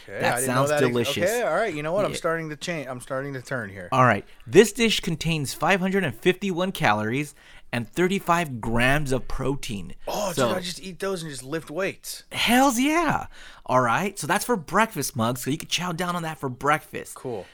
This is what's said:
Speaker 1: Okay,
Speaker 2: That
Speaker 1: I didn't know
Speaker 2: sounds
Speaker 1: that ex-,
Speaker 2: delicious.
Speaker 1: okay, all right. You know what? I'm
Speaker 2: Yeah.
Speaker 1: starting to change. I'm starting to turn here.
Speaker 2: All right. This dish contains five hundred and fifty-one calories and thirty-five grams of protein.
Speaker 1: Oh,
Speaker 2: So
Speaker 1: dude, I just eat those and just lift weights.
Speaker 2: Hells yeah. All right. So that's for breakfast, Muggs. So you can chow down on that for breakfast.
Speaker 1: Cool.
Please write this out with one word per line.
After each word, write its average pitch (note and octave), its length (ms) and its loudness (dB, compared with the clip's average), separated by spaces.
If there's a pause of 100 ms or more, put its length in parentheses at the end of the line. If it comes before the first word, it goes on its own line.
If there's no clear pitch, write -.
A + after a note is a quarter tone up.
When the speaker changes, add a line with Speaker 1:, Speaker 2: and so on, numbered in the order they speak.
Speaker 1:
Okay, G2+ 120 -8
Speaker 2:
That A#2 140 2
Speaker 1:
I A#2+ 60 -2
didn't C3 80 -2
know B2+ 60 2
Speaker 2:
sounds C#3 160 2
Speaker 1:
that D3 120 2
ex-, B2+ 60 4
Speaker 2:
delicious. C3 420 0
Speaker 1:
okay, A#3+ 120 0
all D#3+ 120 0
right. G3+ 180 0
You D3 120 -6
know D#3+ 80 -4
what? G3+ 120 0
I'm D#3+ 60 0
Speaker 2:
Yeah. - 60 -6
Speaker 1:
starting E3 340 -2
to D3+ 60 -10
change. D#3 320 -6
I'm B2+ 120 -8
starting C#3 340 -6
to B2+ 80 -8
turn A#2 280 -6
here. F2 220 -12
Speaker 2:
All C3 120 6
right. G#2 200 6 (240)
This F3 240 8
dish A3+ 260 2
contains D#3 560 -2
five F3+ 240 2
hundred F#3+ 240 0
and - 140 -2
fifty-one F#3 560 0
calories A#2+ 600 2 (380)
and A#2 180 -4
thirty-five E3+ 720 0
grams B2+ 520 2
of B2+ 160 0
protein. A#2+ 680 -4 (140)
Speaker 1:
Oh, G3+ 240 -2
Speaker 2:
So C3 160 2
Speaker 1:
dude, A2+ 80 0
I F#3 40 -4
just F3 220 -10
eat F#3 160 -12
those G3 240 -4
and D#3+ 80 -8
just C3 140 -12
lift D3+ 260 -6
weights. E3 600 -6
Speaker 2:
Hells B3 480 4
yeah. D#4 460 0 (400)
All B2+ 160 4
right. C#3 360 0
So - 80 -6
that's F#3 180 0
for A#3+ 120 0
breakfast, F3+ 580 0
Muggs. A#2+ 300 -2
So B2+ 80 -2
you - 60 -2
can - 100 -12
chow F3 240 -4
down F3 240 -4
on F3 80 -6
that D#3+ 160 -8
for C#3 80 -4
breakfast. C3+ 640 -2
Speaker 1:
Cool. A2 400 -8